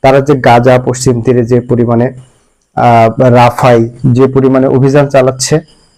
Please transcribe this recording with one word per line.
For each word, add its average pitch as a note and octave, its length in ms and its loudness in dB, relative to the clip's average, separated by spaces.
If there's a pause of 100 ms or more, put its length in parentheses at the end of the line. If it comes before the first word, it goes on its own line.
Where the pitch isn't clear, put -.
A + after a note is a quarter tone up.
তারা C3+ 200 2
যে C#3 200 -4
গাজা, B2+ 380 2
পশ্চিম B2+ 440 -4
তীরে A#2+ 220 0
যে A#2+ 160 -2
পরিমাণে, A#2+ 520 -2 (640)
আহ, A#2 460 0
রাফায় B2 680 2 (180)
যে B2+ 220 2
পরিমাণে C3 380 0
অভিযান C3+ 420 0
চালাচ্ছে, C3 520 -2 (380)